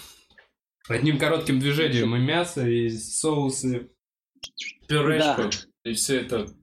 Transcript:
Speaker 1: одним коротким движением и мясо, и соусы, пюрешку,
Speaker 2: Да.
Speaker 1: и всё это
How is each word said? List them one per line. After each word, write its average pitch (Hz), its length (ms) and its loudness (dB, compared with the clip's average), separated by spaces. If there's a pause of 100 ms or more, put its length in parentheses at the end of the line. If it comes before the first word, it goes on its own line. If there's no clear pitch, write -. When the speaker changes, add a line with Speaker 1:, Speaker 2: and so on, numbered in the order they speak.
(920)
Speaker 1:
одним 131 280 2
коротким 151 420 2
движением 135 540 2
и 123 40 2
мясо, 151 500 0
и 117 220 2
соусы, 131 1000 -2 (1000)
пюрешку, 147 540 2
Speaker 2:
Да. 104 80 0 (340)
Speaker 1:
и 117 100 -4
всё 127 260 0
это 110 260 -4 (160)